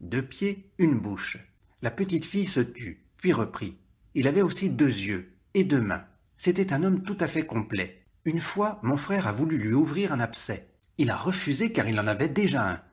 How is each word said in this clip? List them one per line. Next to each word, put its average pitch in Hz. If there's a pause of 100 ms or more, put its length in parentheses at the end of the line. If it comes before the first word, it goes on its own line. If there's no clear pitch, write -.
deux 117
pieds, 196
une 151
bouche. 98 (440)
La 120
petite 190
fille 196
se 143
tut, - (140)
puis 180
reprit. 110 (380)
Il 131
avait 170
aussi 185
deux 135
yeux 98 (220)
et 190
deux 139
mains. 98 (320)
C'était 185
un 139
homme 185
tout 202
à 170
fait 156
complet. 104 (200)
Une 165
fois, 202
mon 127
frère 190
a 104
voulu 143
lui 110
ouvrir 160
un 127
abcès. - (280)
Il 127
a 92
refusé 185
car 113
il 110
en 104
avait 107
déjà 135
un. 90 (120)